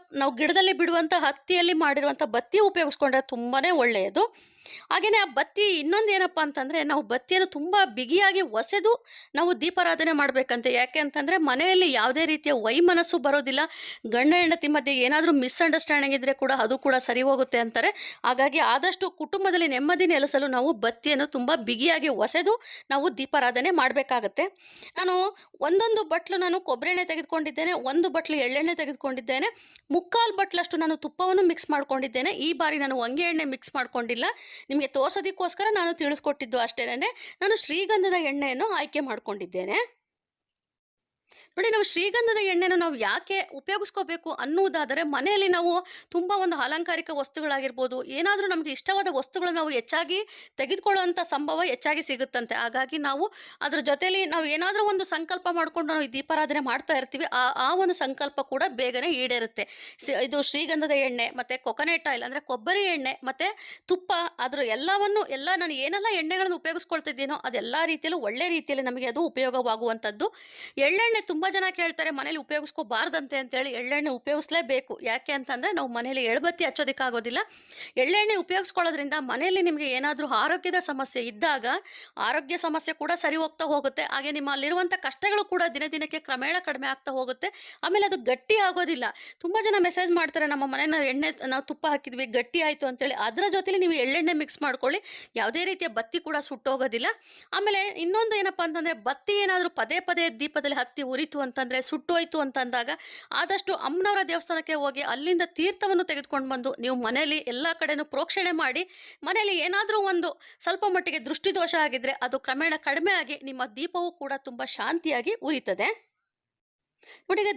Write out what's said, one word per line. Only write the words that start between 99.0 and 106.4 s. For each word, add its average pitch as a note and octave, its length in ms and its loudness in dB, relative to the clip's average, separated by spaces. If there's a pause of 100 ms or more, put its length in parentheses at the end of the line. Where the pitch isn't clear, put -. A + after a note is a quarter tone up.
ಏನಾದ್ರೂ F#4 360 2
ಪದೇ D4 300 -2
ಪದೇ F4 300 0
ದೀಪದಲ್ಲಿ C#4+ 460 -4
ಹತ್ತಿ B3+ 260 -4
ಉರಿತು C#4 380 -4
ಅಂತಂದ್ರೆ, B3+ 420 -2
ಸುಟ್ಟೋಯ್ತು E4+ 580 -2
ಅಂತಂದಾಗ, B3+ 500 -2 (420)
ಆದಷ್ಟು F#4+ 420 0
ಅಮ್ಮನವರ F#4 440 0 (100)
ದೇವಸ್ಥಾನಕ್ಕೆ E4 460 -4
ಹೋಗಿ C#4+ 280 -2
ಅಲ್ಲಿಂದ D#4+ 440 0
ತೀರ್ಥವನ್ನು F#4+ 580 0
ತೆಗೆದುಕೊಂಡು C#4 460 -4